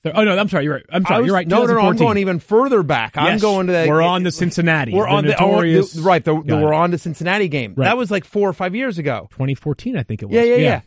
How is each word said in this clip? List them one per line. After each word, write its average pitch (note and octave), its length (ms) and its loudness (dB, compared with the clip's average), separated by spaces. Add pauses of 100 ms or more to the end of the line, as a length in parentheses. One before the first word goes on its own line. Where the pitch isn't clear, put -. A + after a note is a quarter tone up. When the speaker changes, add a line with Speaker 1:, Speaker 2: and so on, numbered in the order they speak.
Speaker 1:
Th-, D#3 140 -6
oh, G#3+ 60 4
no, G3 160 2
I'm G#3 100 0
sorry. D#3 160 -2
You're D3 100 -2
right. C3+ 160 -10
I'm F3+ 160 0
Speaker 2:
I - 20 -2
Speaker 1:
sorry. G3+ 140 2
Speaker 2:
was, B3+ 40 0
Speaker 1:
You're G3 80 2
right. F3 140 0
Speaker 2:
no, G#3+ 160 4
no, - 20 2
no, A#3 60 2
I'm - 20 2
Speaker 1:
Two A#3 40 2
thousand G#3+ 80 4
fourteen. A3+ 200 2
Speaker 2:
going G#3 120 2
even F#3 200 0
further A#3 460 2
back. C3 320 -2
I'm D3+ 160 0
Speaker 1:
Yes. G#3+ 80 -2
Speaker 2:
going G3 280 0
to F3+ 40 0
that E3 160 2
Speaker 1:
We're D#3 140 2
on F3+ 180 0
Speaker 2:
ga-, F3+ 40 -2
Speaker 1:
the F3+ 80 -2
Cincinnati, E3 600 0
Speaker 2:
we're G3+ 140 0
Speaker 1:
the F3+ 60 -2
Speaker 2:
on G3+ 120 2
the, D3 180 2
oh, F#3 40 4
the, - 0 -
Speaker 1:
notorious E3 500 2
Speaker 2:
right, E3+ 280 2
the, D#3 120 0
the D#3+ 60 -4
Speaker 1:
Got D3+ 200 0
Speaker 2:
we're D3+ 100 2
Speaker 1:
it. D3+ 40 0
Speaker 2:
on E3+ 160 2
the E3+ 60 -2
Cincinnati F3+ 500 -4
game. B2+ 260 -6
Speaker 1:
Right. C3+ 120 0
Speaker 2:
That A3 100 2
was, A#3+ 140 -4
like, G3 140 -4
four G3+ 240 -2
or F3+ 40 -2
five F#3 240 -6
years A#3+ 220 -6
ago. C#3 140 -4
Speaker 1:
Right. A2+ 40 -4
Speaker 2:
That F#2+ 80 -10
was, - 60 -20
like, - 0 -
four - 0 -
or - 20 -20
five - 0 -
years - 0 -
ago. - 40 -20
Speaker 1:
Twenty C3+ 180 -2
fourteen, D#3 420 -6
I C#3+ 80 -4
think A2 180 -8
it A2 40 -10
was. C#3+ 100 -2
Speaker 2:
Yeah, A#3 60 2
yeah, A#3+ 140 2
Speaker 1:
Yeah. A#3+ 300 0